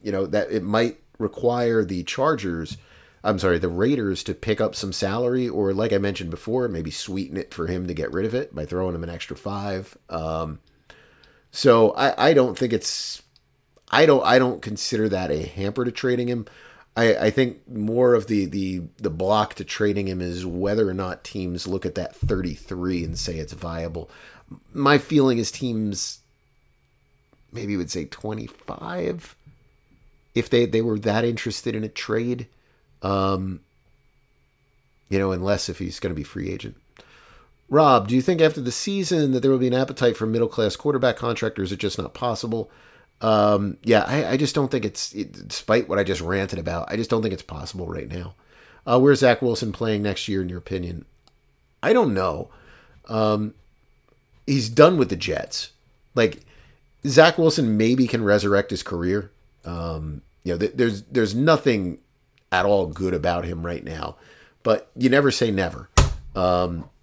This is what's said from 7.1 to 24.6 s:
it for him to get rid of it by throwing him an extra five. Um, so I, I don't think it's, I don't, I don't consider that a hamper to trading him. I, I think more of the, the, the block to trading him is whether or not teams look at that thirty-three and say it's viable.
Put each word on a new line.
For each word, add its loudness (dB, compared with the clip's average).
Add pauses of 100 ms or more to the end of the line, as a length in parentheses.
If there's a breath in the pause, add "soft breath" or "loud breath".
it -8
for -6
him -4
to -6
get -6
rid -2
of -4
it -6
by -8
throwing -4
him -8
an -10
extra -12
five. -8 (120)
Um, -6 (920 soft breath)
so 6
I, 2
I 4
don't 4
think 0
it's, -6 (680)
I 6
don't, 6
I 6
don't 2
consider -2
that -2
a -2
hamper -4
to -2
trading -2
him. -4 (500 loud breath)
I, 4
I 2
think 0
more 2
of 0
the, 0
the, -4 (140)
the -4
block 0
to -12
trading -2
him -6
is -6
whether 0
or -4
not -6
teams -8
look -4
at -6
that -8
thirty-three -4
and -8
say -6
it's -10
viable. -10 (640 loud breath)